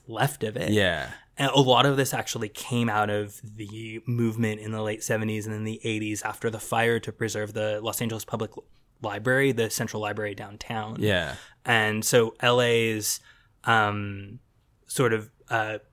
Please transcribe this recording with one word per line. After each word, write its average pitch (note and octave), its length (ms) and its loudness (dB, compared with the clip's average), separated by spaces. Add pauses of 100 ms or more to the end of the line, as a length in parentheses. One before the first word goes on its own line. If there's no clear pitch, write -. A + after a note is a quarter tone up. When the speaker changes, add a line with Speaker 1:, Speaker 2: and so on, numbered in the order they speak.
Speaker 1:
left A2+ 380 -2
of G#2+ 120 -4
it. E2+ 140 -2
Speaker 2:
Yeah. F2 400 2 (260)
Speaker 1:
And C#3 140 0
a C3 100 4
lot B2+ 240 8
of C#3 120 4
this C3+ 180 0
actually A#2 340 -4
came A#2+ 400 -2
out G#2+ 220 2
of G#2 320 -4
the A2 640 -12
movement A2+ 540 0
in G#2+ 100 -8
the A2 120 -4
late G#2+ 200 -4
seventies A2 440 -2
and A2 100 -6
in G#2+ 80 -6
the A2 180 -6
eighties G#2+ 400 -4
after A2 260 -4
the G#2+ 120 -6
fire A#2 400 0
to - 100 -8
preserve G#2+ 440 -4
the G#2+ 280 -2
Los A2 180 -4
Angeles A2 240 -4
Public A2 280 -6 (500)
Library, B2+ 500 2
the A2+ 160 0
Central A2 320 -4
Library G#2 340 -4
downtown. G#2+ 640 -8
Speaker 2:
Yeah. F2+ 360 2 (300)
Speaker 1:
And A2 400 2
so A2+ 360 4
L B2 220 4
A's, A2+ 580 2 (440)
um, G#2 760 0 (480)
sort B2 260 2
of, G#2+ 180 -2 (200)
uh, G#2+ 280 -2 (140)